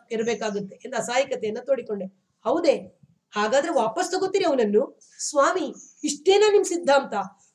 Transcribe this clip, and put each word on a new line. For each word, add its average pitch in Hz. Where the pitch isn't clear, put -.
ಇರಬೇಕಾಗುತ್ತೆ" 214
ಎಂದು 247
ಅಸಹಾಯಕತೆಯನ್ನ 233
ತೋಡಿಕೊಂಡೆ. 226
"ಹೌದೇ? 294
ಹಾಗಾದ್ರೆ 269
ವಾಪಸ್ 254
ತಗೋತೀರಿ 381
ಅವನನ್ನು?" 240
"ಸ್ವಾಮಿ, 302
ಇಷ್ಟೇನಾ 403
ನಿಮ್ 403
ಸಿದ್ಧಾಂತ? 269